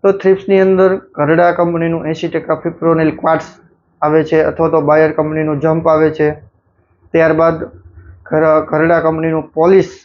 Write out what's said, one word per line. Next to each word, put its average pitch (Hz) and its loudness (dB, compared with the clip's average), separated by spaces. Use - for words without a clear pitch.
તો 196 2
થ્રિપ્સની 190 0
અંદર 190 2
ઘરડા 170 0
કંપનીનું 170 -2
એંસી 160 -6
ટકા - -4
ફિપ્રોનિલ 160 -2
ક્વાર્ટ્સ 160 -2
આવે 151 2
છે, 156 0
અથવા 156 0
તો 160 0
બાયર 151 2
કંપનીનું 156 -4
જમ્પ 160 -2
આવે 156 2
છે. 151 -4
ત્યારબાદ 160 2
ઘર-, 156 2
ઘરડા 165 0
કંપનીનું 160 -4
પોલિશ 185 2